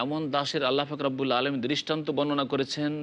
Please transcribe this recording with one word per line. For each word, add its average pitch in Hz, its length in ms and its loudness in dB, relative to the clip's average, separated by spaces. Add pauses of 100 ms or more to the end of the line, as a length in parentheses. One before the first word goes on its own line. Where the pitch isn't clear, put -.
এমন 151 160 -2 (140)
দাসের 143 360 0
আল্লাহ 143 200 2
পাক 147 120 -6
রব্বুল 135 360 0
আলামিন 135 220 0
দৃষ্টান্ত 147 500 0
বর্ণনা 143 420 2
করেছেন 147 380 0 (120)